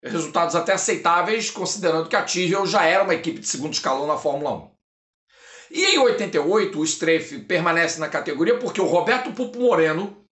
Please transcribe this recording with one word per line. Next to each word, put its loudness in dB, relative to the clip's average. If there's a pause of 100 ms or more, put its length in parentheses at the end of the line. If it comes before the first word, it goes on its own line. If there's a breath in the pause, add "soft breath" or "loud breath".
Resultados -2
até 0
aceitáveis, 0
considerando -2
que -2
a 4
Tyrrell 0
já 2
era 4
uma 2
equipe -6
de -8
segundo -4
escalão -2
na 0
Fórmula -2
um. -10 (1000 loud breath)
E 2
em 4
oitenta 2
e 4
oito, 2
o 0
Streiff 0
permanece 0
na -4
categoria 0
porque -4
o 4
Roberto 2
Pupo -6
Moreno 2